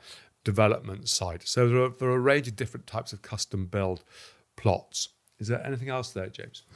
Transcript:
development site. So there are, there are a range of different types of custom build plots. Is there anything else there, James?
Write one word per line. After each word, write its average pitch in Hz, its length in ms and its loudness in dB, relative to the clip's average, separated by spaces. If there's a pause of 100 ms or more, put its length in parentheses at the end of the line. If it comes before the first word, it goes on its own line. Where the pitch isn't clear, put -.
(440)
development 104 640 2
site. 87 400 -4
So 123 220 4
there 127 140 4
are, 127 60 2
there 127 200 -2
are 127 60 2
a 127 40 2
range 139 280 4
of 113 80 -8
different - 300 -8
types - 280 -8
of 98 80 -16
custom - 440 -6
build 92 380 -2 (540)
plots. - 520 2 (300)
Is 104 80 -8
there 117 180 -2
anything 131 240 -6
else 127 220 -4
there, 95 160 -6
James? - 360 -16 (120)